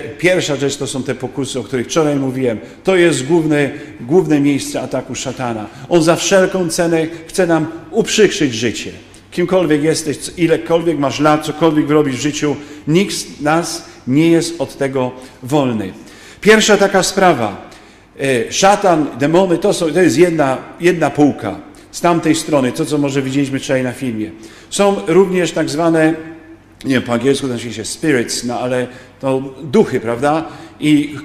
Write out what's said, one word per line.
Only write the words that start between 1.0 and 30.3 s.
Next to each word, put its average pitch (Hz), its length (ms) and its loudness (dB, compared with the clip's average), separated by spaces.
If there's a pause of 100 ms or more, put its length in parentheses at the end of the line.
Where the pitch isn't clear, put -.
te 127 120 -4
pokusy, 131 440 -8
o 110 40 -6
których 120 240 -4
wczoraj 151 280 2
mówiłem. 131 440 -2 (240)
To 190 120 2
jest 156 300 2
główne, 151 460 2 (300)
główne 151 380 2
miejsce 143 420 0
ataku 127 340 -6
szatana. 117 520 -6 (220)
On 175 140 4
za 160 120 4
wszelką 185 540 2
cenę 165 380 0 (200)
chce 185 200 0
nam 160 200 2 (240)
uprzykrzyć 185 600 2
życie. 110 380 -4 (400)
Kimkolwiek 165 520 0
jesteś, 151 340 -2
c-, - 200 -12
ilekolwiek 165 640 0
masz 131 200 -2
lat, 151 260 2
cokolwiek 151 440 0
robisz 147 260 2
w 120 60 -6
życiu, 147 340 -2 (320)
nikt 185 280 0
z - 260 -12
nas 160 440 -2 (220)
nie 156 240 4
jest 165 300 0
od 131 160 -8
tego 131 340 -2 (320)
wolny. 120 500 -2 (480)
Pierwsza 214 360 6
taka 196 260 2
sprawa. 127 640 0 (500)
E, 131 320 -2
szatan, 185 560 4 (120)
demony, 170 380 2
to 190 160 2
są, 165 200 -2
to 180 80 4
jest 139 160 4
jedna, 156 400 2 (220)
jedna 165 300 2
półka. 120 500 0 (320)
Z - 100 -14
tamtej 165 340 2
strony, 131 360 0
to, 156 140 -4
co 147 120 -2
może 139 240 0
widzieliśmy 131 380 -2
wczoraj 131 240 -2
na 127 80 -4
filmie. 113 400 -6 (380)
Są 202 260 2 (120)
również 180 440 2
tak 156 180 -2
zwane, 160 440 2 (720)
nie 135 80 0
wiem, 120 100 0
po 120 100 -4
angielsku 139 340 0
to 120 100 -4
się 110 280 -8
spirits, 123 580 -2
no 120 160 -6
ale 123 280 -2 (320)
to 135 220 -2 (220)
duchy, 139 360 2
prawda? 143 460 -2 (340)